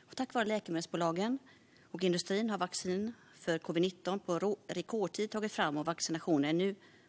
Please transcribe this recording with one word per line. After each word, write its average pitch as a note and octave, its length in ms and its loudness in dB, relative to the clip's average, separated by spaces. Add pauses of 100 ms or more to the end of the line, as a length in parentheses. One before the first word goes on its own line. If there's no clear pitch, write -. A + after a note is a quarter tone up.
Och - 60 -16
tack - 180 -6
vare A#3 120 2
läkemedelsbolagen F3+ 960 0 (520)
och F3+ 120 -6
industrin F#3+ 460 2
har G3+ 80 0
vaccin F#3 560 -2 (260)
för E3 180 0
covid E3 240 0
nitton F#3 380 0
på F3 200 0
rå-, G3+ 180 0 (100)
rekordtid G#3 640 -2
tagit G#3+ 200 -4
fram D#3 260 0
och D3+ 80 -2
vaccinationer D#3+ 640 2
är D#3 40 2
nu F#3+ 220 2 (340)